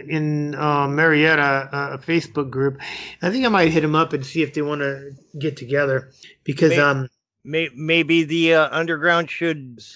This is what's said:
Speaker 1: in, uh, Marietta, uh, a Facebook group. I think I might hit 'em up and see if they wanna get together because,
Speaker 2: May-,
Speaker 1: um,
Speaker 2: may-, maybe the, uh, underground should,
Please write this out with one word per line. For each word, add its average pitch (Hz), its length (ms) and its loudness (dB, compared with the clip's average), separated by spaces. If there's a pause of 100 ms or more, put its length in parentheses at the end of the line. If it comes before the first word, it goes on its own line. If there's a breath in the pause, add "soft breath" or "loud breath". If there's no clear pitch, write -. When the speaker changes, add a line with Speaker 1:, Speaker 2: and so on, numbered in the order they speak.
Speaker 1:
in, 151 460 -2
uh, 143 340 0
Marietta, 147 800 2
uh, 139 220 -6
a 135 40 -8
Facebook 151 520 -4
group. 135 300 -2 (420 loud breath)
I 175 100 0
think 254 140 0
I 240 40 2
might 180 220 4
hit 160 140 2
'em 151 100 0
up 160 160 2
and 135 140 -6
see 160 180 -4
if 143 100 -4
they 151 80 -4
wanna 143 500 -6 (280)
get 143 160 -4
together 135 560 -2 (320 loud breath)
because, 147 280 2
Speaker 2:
May-, 135 80 4
Speaker 1:
um, 135 280 2 (380)
Speaker 2:
may-, 156 280 -4
maybe 160 520 2
the, 165 300 2
uh, 156 220 2
underground 165 540 0
should, 139 480 -6 (160)